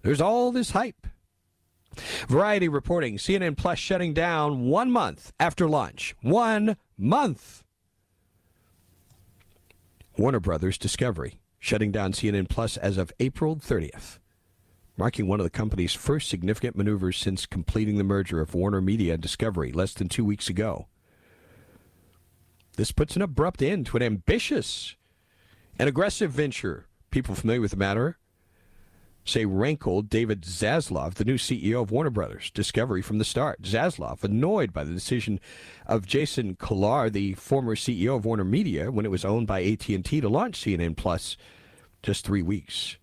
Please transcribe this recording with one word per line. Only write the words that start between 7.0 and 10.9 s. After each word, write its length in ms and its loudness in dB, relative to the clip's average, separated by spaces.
Warner 220 4
Brothers 360 0
Discovery 640 -2